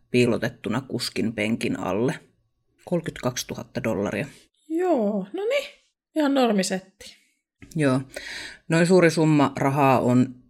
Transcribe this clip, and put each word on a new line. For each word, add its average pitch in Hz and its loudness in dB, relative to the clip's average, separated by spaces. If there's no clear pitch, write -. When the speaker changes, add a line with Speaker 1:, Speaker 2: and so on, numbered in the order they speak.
Speaker 1:
piilotettuna 120 0
kuskin - -6
penkin 110 -4
alle. 110 -2
Kolmekymmentäkaksituhatta - -8
dollaria. 101 -4
Speaker 2:
Joo, 311 -2
no 381 -8
niin, 539 -4
ihan 285 2
normisetti. 208 -2
Speaker 1:
Joo. 135 2
Noin 165 4
suuri 175 6
summa 156 4
rahaa 139 4
on 123 2